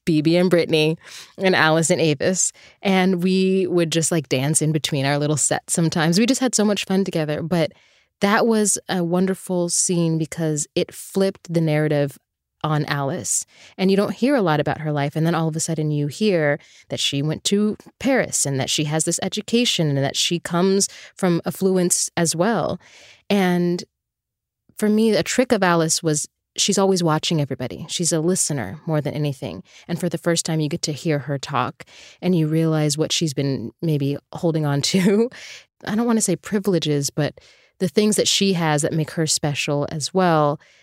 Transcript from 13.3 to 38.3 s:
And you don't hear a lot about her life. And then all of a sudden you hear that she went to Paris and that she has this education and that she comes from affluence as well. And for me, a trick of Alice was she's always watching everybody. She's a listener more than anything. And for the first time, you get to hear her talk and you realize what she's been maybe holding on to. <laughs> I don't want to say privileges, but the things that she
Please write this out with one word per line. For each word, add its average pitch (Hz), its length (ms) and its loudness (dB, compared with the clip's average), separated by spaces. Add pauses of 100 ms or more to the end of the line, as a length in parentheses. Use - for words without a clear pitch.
And 190 140 2
you 196 60 4
don't 196 180 0
hear 277 200 2
a 233 60 2
lot 156 180 2
about 156 220 -2
her 151 100 -4
life. 143 240 -2
And 160 100 0
then 170 100 2
all 160 120 0
of 156 80 -4
a 160 40 -4
sudden 156 320 -2
you 147 160 0
hear 151 520 0 (300)
that 135 100 -6
she 139 220 -2
went 151 240 -4
to 208 320 0 (220)
Paris - 480 0
and 135 120 -2
that 143 100 -2
she 156 160 0
has 156 200 -2
this 170 160 -2
education 202 680 0
and 139 100 0
that 135 180 -2
she 170 220 0
comes 190 500 0 (260)
from 175 300 0
affluence 185 720 0
as 165 180 0
well. 180 440 0 (500)
And 175 540 2 (960)
for 214 100 2
me, 214 260 4
a 160 80 2
trick - 280 0
of 202 120 4
Alice 170 380 2
was 151 260 0 (280)
she's - 240 0
always 190 240 4
watching 156 360 0
everybody. 139 500 -6
She's 165 220 -2
a 165 80 0
listener 151 680 -2
more 151 140 0
than 135 120 -6
anything. 143 500 -6 (240)
And 165 120 -4
for 175 100 -2
the 165 80 -4
first 165 260 0
time, 160 160 -2
you 151 80 0
get 165 160 -4
to 156 100 -4
hear 147 260 -2
her 139 180 -4
talk 123 480 -4 (360)
and 180 140 2
you 156 120 2
realize 156 500 0
what 156 140 -2
she's 151 240 -2
been 135 360 -4 (100)
maybe 143 360 0 (160)
holding 160 320 -2
on 143 160 0
to. 202 480 2 (280)
<laughs> - 280 -20
I 208 100 -4
don't 233 120 0
want 226 100 2
to 214 60 0
say 175 120 0
privileges, 151 760 -2
but 143 280 -4 (380)
the 190 100 -2
things 214 280 2
that - 120 0
she 196 260 2